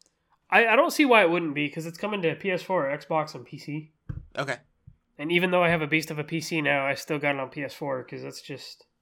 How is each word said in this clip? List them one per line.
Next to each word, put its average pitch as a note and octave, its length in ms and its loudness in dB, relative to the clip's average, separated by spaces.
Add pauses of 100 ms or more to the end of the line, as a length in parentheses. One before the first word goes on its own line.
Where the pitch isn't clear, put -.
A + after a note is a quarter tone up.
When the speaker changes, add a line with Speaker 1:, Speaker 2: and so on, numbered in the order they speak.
(500)
Speaker 1:
I, G#3+ 180 6
I B3 80 4
don't D4+ 160 6
see D4+ 120 4
why A3+ 180 8
it E3+ 80 6
wouldn't E3+ 240 0
be, D3 140 -2
'cause D#3+ 180 -8
it's E3+ 120 -14
coming G#3 240 -4
to E3 140 0
P F#3+ 140 -4
S F3 120 -2
four, F3+ 220 -2
Xbox, D3+ 500 -2
and B2 100 -16
P - 140 -18
C. D#3 340 -10 (460)
Speaker 2:
Okay. C3+ 180 -4 (600)
Speaker 1:
And D#3 140 -4
even F3+ 180 4
though F3+ 120 4
I E3 80 4
have E3 120 0
a D3+ 40 -2
beast D#3 240 -2
of D3+ 80 -8
a D3 60 -6
P D#3+ 160 -6
C D#3+ 200 -4
now, C#3+ 260 0
I C#3 80 -2
still D3+ 240 -6
got C#3+ 160 0
it C3+ 60 -6
on B2+ 100 -6
P D3+ 140 -8
S - 100 -10
four C3+ 300 -6
'cause C3 180 -14
that's C3+ 200 -14
just - 440 -16 (160)